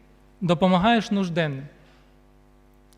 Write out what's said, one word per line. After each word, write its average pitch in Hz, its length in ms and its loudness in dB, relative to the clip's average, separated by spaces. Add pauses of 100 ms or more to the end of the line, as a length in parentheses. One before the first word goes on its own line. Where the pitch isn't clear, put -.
(400)
допомагаєш 185 680 2
нужденним? 165 540 -4 (1300)